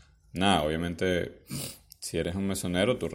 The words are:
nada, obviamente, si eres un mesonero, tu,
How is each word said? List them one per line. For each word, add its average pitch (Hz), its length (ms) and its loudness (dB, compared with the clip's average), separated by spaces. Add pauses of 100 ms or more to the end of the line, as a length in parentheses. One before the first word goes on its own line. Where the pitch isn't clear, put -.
(340)
nada, 87 300 4
obviamente, 85 840 0 (520)
si - 200 -6
eres 82 180 0
un 98 100 -2
mesonero, 92 520 2
tu, 82 180 -4